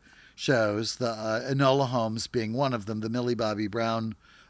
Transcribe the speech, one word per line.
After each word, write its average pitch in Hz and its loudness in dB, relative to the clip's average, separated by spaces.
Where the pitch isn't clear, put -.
shows, 110 2
the, 120 -2
uh, 110 -2
Enola 135 4
Holmes 113 -2
being 110 -2
one 135 0
of 107 -4
them, 110 -4
the 110 -4
Millie 120 0
Bobby 107 -2
Brown, 113 -2